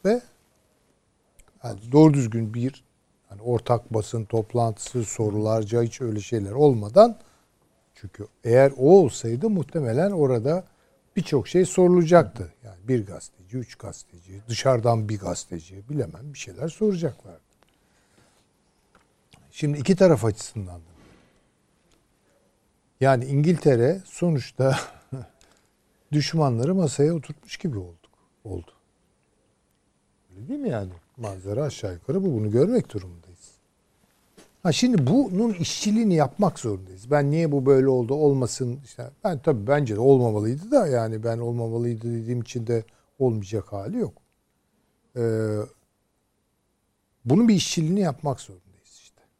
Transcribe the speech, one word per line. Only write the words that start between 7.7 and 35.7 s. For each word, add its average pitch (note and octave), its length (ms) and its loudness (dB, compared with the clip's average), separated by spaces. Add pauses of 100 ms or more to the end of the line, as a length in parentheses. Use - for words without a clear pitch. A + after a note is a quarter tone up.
çünkü - 320 -16 (180)
eğer C3 340 6
o D#3 240 8
olsaydı C3 480 -2
muhtemelen D#3+ 600 -2
orada D3 540 0 (520)
birçok D3+ 320 -2
şey F3+ 160 2
sorulacaktı. F3 880 4 (120)
Yani G2 240 -18
bir A#2 180 0
gazeteci, F2+ 520 -18
üç A#2 160 -14
gazeteci, F#2+ 720 -20
dışarıdan A#2 600 0
bir G#2+ 100 -6
gazeteci, F#2 680 -12
bilemem C3+ 460 -8
bir - 40 -18
şeyler - 300 -12
soracaklardı. E3+ 720 -4 (2000)
Şimdi D3 280 -4
iki E3+ 180 2
taraf D#3 280 6
açısından F#2+ 560 -6
da. E2 100 -20 (2000)
Yani C3 240 2
İngiltere D3 800 2
sonuçta C3+ 720 -2 (640)
<laughs> - 720 -20
düşmanları D3 640 0
masaya D#3+ 400 0
oturtmuş - 420 -12
gibi C3 220 -6
olduk, F2 320 -16 (340)
oldu. F#2 280 -12 (1800)
Değil C#4+ 120 -8
mi B3+ 80 -4
yani? G2+ 220 -4 (260)
Manzara G2+ 460 -8
aşağı A2 300 -6
yukarı D3+ 320 -4
bu. D#3+ 100 0
Bunu G#2+ 160 -2
görmek F3+ 440 2
durumundayız. F#2 560 -14 (1120)
Ha, E3+ 100 0
şimdi A3+ 340 2
bunun A3 480 0
işçiliğini G#3 600 0